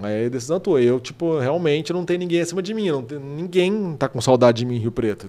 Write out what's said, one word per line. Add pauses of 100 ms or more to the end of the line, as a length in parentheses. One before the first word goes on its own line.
aí
é
decisão
tua."
Eu,
tipo,
realmente
não
tem
ninguém
acima
de
mim,
não
tem,
ninguém
tá
com
saudade
de
mim
em
Rio
Preto.